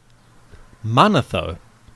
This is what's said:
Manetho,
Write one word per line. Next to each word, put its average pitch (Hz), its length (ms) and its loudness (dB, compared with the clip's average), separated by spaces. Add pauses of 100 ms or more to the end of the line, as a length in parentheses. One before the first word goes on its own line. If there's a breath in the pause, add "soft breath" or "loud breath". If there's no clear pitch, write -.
(840 soft breath)
Manetho, 110 760 0 (380)